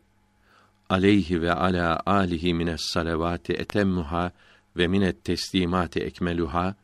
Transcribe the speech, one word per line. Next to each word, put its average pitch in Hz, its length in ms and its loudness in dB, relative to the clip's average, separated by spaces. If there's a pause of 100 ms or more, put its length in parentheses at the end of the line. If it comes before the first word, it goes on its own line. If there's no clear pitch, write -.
(880)
aleyhi 92 520 4
ve 85 120 2
ala 87 520 0
alihi 90 480 0
mines 85 280 -2
salavati 82 720 -2
etemmuha 90 800 0 (460)
ve 85 100 2
minet 95 360 0
teslimati 90 760 -2
ekmeluha, 87 840 -2